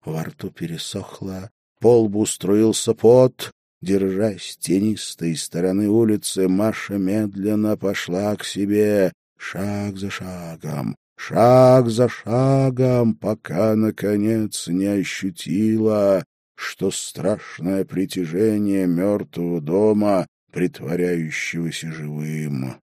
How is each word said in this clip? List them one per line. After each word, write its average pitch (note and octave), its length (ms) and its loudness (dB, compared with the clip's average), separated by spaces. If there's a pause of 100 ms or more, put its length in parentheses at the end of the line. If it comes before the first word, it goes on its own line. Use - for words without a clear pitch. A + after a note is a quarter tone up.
Во D#2+ 180 -6
рту - 260 -12
пересохло, F#2+ 1000 -10 (320)
по A#2 180 8
лбу G#2+ 260 0
струился G#2+ 680 2
пот. B2+ 580 4 (300)
Держась F#2+ 760 -2
тенистой F#2 800 -2
стороны F#2 520 -2
улицы, G#2 600 2
Маша G2+ 500 0
медленно G#2 800 -2
пошла G2 580 -4
к - 80 -12
себе, G2+ 720 2 (240)
шаг G2+ 600 -8
за G2 120 -6
шагом, E2 880 -10 (200)
шаг B2+ 720 6
за A#2 220 2
шагом, B2+ 1040 2
пока, G#2+ 600 -2
наконец, G#2+ 920 0
не F#2 200 0
ощутила, G2+ 1400 0 (320)
что - 340 -4
страшное F#2 960 -4
притяжение F#2+ 1000 0
мёртвого F2 760 -2
дома, G2+ 640 2 (260)
притворяющегося E2 1400 -4
живым D2+ 880 -6 (120)